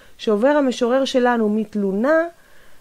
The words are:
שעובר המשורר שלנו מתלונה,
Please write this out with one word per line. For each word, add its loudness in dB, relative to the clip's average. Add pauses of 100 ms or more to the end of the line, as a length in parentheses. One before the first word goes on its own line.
(180)
שעובר 0
המשורר 0
שלנו 0
מתלונה, 0 (580)